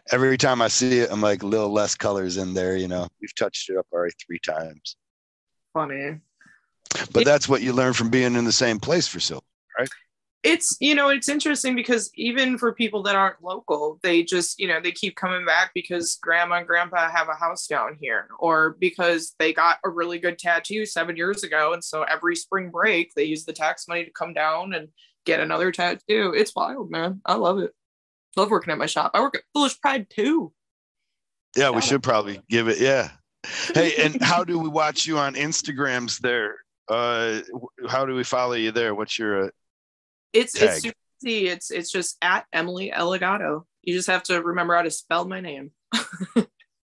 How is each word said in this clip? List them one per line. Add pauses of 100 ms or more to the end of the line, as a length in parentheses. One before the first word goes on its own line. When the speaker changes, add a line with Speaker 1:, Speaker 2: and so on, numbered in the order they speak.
(120)
Speaker 1:
every
time
I
see
it,
I'm
like,
"A
little
less
colors
in
there,
you
know, (140)
we've
touched
it
up
already (120)
three
times." (760)
Speaker 2:
Funny. (920)
Speaker 1:
But
Speaker 2:
Yeah.
Speaker 1:
that's
what
you
learn
from
being
in
the
same
place
for
so
long, (360)
right? (540)
Speaker 2:
It's,
you
know,
it's
interesting
because
even
for
people
that
aren't
local,
they
just,
you
know,
they
keep
coming
back
because
grandma
and
grandpa
have
a
house
down
here, (100)
or
because
they
got
a
really
good
tattoo
seven
years
ago.
And
so
every
spring
break,
they
use
the
tax
money
to
come
down
and (360)
get
another
tattoo.
It's
wild,
man.
I
love
it. (640)
Love
working
at
my
shop.
I
work
at (100)
Foolish
Pride
too. (1040)
Speaker 1:
Yeah,
we
Speaker 2:
Shout
Speaker 1:
should
Speaker 2:
out.
Speaker 1:
probably
give
it.
Yeah. (640)
Hey,
and
Speaker 2:
<laughs>
Speaker 1:
how
do
we
watch
you
on
Instagrams
there? (300)
Uh, (120)
wh-,
how
do
we
follow
you
there?
What's
your,
uh, (840)
Speaker 2:
It's,
it's
Speaker 1:
tag?
Speaker 2:
super (300)
easy.
It's,
it's
just
at
Emily
Elagato. (200)
You
just
have
to
remember
how
to
spell
my
name. (200)
<laughs> (400)